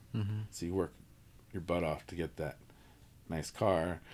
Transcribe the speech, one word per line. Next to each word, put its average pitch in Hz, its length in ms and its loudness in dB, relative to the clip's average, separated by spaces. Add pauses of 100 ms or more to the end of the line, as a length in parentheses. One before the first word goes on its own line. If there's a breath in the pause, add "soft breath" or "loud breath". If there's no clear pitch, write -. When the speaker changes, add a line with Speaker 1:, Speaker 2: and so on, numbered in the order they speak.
(160)
Speaker 1:
Mm-hmm. 107 240 0 (100)
Speaker 2:
So - 160 -6
you 87 80 0
work 92 200 2 (580)
your 95 100 -6
butt 85 220 2
off 76 240 0
to - 80 -10
get 82 220 -2
that 73 200 -4 (720 soft breath)
nice 80 220 -2
car, 87 480 2 (140)